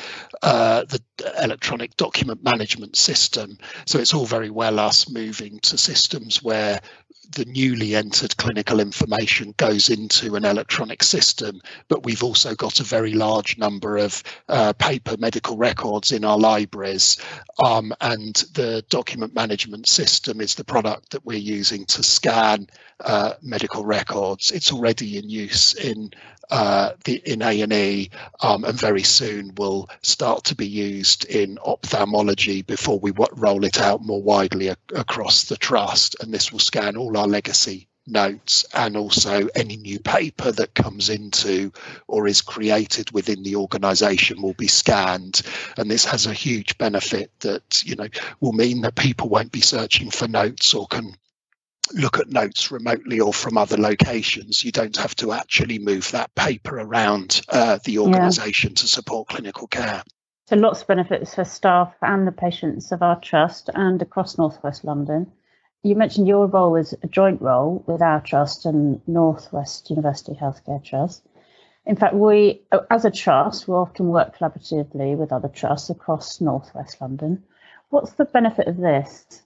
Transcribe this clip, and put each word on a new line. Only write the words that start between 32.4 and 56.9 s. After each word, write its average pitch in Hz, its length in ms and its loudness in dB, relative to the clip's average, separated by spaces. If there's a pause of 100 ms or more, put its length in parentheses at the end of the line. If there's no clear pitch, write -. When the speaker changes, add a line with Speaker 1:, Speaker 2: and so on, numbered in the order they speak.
Speaker 1:
before 101 380 -2
we 101 120 -2
wa-, 107 200 2
roll 101 320 2
it 92 160 0
out 101 220 2
more 104 200 -4
widely 98 460 2
ac-, 92 80 -4 (180)
across - 500 0
the 110 120 -6
trust. - 640 0
And 113 120 -10
this - 200 -2
will 110 60 -12
scan 104 380 0
all 117 200 -4
our 104 100 2
legacy 101 600 0 (180)
notes, 104 680 0
and 113 220 -2
also 101 580 0
any 110 240 -4
new 101 200 -10
paper - 540 -2
that 107 220 -2
comes 98 340 -2
into 98 640 -2 (340)
or 107 220 0
is 101 140 4
created 107 720 -2
within 98 300 -2
the 98 140 -4
organisation 98 840 2
will 95 120 -2
be 104 140 -4
scanned. 92 720 2 (380)
And 107 120 -2
this 113 140 2
has - 220 0
a 107 80 -2
huge 113 420 -4
benefit 101 540 -2 (100)
that, - 440 -2
you - 120 -8
know, - 120 -10 (320)
will 127 120 0
mean 123 300 2
that 113 140 -2
people 123 340 0
won't 104 220 -2
be 120 100 -2
searching 113 480 2
for 113 180 -4
notes 110 460 2
or 101 120 -4
can 107 300 -8 (760)
look 156 260 0
at - 120 0
notes 113 400 -2
remotely 117 500 -4
or 104 120 2
from 113 260 -2
other 104 180 0
locations. 107 880 0
You 120 80 -6
don't 107 240 -2
have - 200 -4
to 110 160 -2
actually - 460 -2
move 101 340 -2
that 120 220 -4
paper 127 460 -4
around, 104 720 0